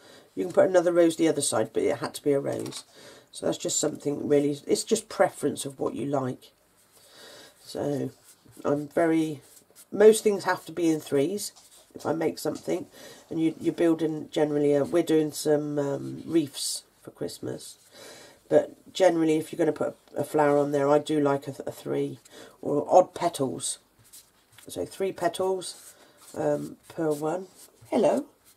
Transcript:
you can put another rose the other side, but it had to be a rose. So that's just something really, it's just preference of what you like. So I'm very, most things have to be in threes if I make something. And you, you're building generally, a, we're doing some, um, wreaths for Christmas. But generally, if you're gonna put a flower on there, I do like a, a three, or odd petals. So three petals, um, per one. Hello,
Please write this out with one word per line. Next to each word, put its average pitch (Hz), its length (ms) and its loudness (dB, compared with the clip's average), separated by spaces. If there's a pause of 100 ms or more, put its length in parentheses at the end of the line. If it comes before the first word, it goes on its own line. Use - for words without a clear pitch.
(360)
you 185 80 -2
can 180 80 -6
put - 160 6
another 180 240 4
rose 170 240 4
the 165 100 2
other 151 140 2
side, 110 320 -2
but - 100 0
it - 140 0
had - 180 -8
to - 80 -14
be 143 100 2
a 139 60 2
rose. 117 460 -6 (480)
So - 120 -12
that's 160 140 -2
just - 220 -4
something 147 480 -4
really, 143 400 2
it's - 160 0
just - 240 -2
preference - 560 -2
of 139 160 -12
what - 160 -4
you - 100 -6
like. 135 460 -4 (1120)
So 131 460 -6 (540)
I'm 147 220 -2
very, 160 540 0 (500)
most 214 320 8
things 202 220 0
have 185 220 -2
to 160 60 -12
be 165 160 0
in 156 120 2
threes 151 500 -2 (420)
if - 140 -14
I 143 60 0
make 160 260 -2
something. 160 480 -6 (420)
And 165 120 -6
you, 160 180 0
you're 160 160 -2
building 160 560 0
generally, 147 440 2
a, 143 100 2
we're 165 180 2
doing 156 300 2
some, 147 480 0
um, 135 440 -6
wreaths - 600 -2 (180)
for - 80 -18
Christmas. - 680 -10 (720)
But - 440 0
generally, 165 440 2
if 156 160 -4
you're - 60 -6
gonna 156 140 2
put 131 240 -6 (200)
a - 80 -2
flower 147 340 4
on 143 140 2
there, 139 160 0
I 147 100 6
do 151 220 0
like 139 280 0
a, 135 60 -10 (120)
a 147 60 -6
three, 143 460 -6 (440)
or 147 260 -2
odd - 260 6
petals. - 640 -4 (920)
So 180 160 -8
three 190 280 -4
petals, 185 800 -4 (400)
um, 147 420 -2 (120)
per 160 240 -2
one. 156 340 -4 (440)
Hello, 233 360 2 (300)